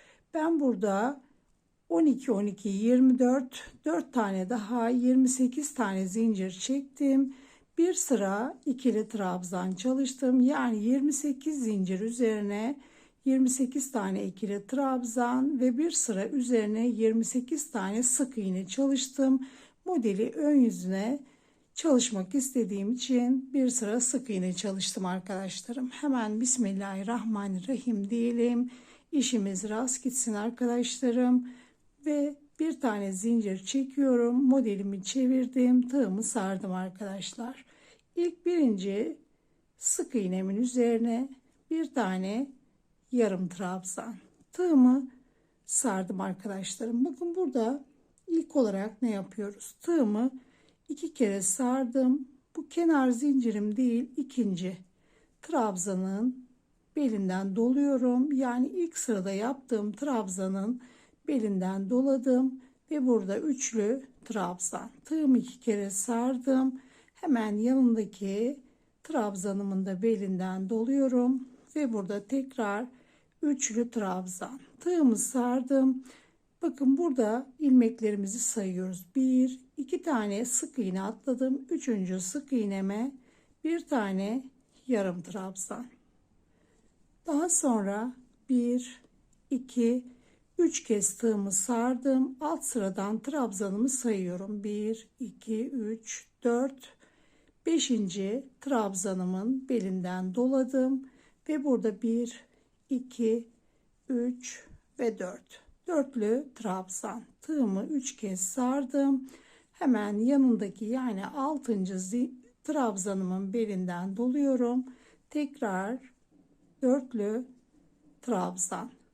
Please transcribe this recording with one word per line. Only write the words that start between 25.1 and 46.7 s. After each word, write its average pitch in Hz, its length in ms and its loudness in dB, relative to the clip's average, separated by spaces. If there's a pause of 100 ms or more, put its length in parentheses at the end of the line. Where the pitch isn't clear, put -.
Hemen 233 520 -2
Bismillahirrahmanirrahim 202 1700 -2
diyelim. 240 640 0 (400)
İşimiz 208 580 0
rast 233 340 -4
gitsin 247 300 -2
arkadaşlarım. 240 1120 0 (580)
Ve 294 300 0 (240)
bir 311 200 -2
tane 202 320 -2
zincir 196 540 -2
çekiyorum. 262 800 2
Modelimi 202 600 2
çevirdim. 254 840 4
Tığımı 220 360 0
sardım 196 480 -2
arkadaşlar. 190 920 -8 (500)
İlk 339 300 -2
birinci 233 720 2 (600)
sık - 380 -2
iğnemin 190 400 0
üzerine 233 760 2 (420)
bir 320 220 -2
tane 196 580 -2 (600)
yarım 190 380 2
trabzan. 185 680 -8 (360)
Tığımı 269 600 6 (540)
sardım 190 560 -2
arkadaşlarım. 202 840 -4